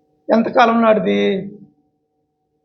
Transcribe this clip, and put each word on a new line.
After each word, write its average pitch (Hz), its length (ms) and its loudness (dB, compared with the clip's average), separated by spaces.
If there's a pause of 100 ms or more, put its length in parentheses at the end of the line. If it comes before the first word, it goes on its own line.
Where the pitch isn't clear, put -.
(320)
ఎంతకాలం 226 500 2
నాటిది 202 600 0 (1200)